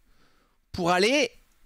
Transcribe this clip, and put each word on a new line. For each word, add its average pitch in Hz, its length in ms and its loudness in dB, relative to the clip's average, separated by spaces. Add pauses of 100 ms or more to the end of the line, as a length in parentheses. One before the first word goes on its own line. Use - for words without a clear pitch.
(720)
pour 175 200 -4
aller 208 400 0 (360)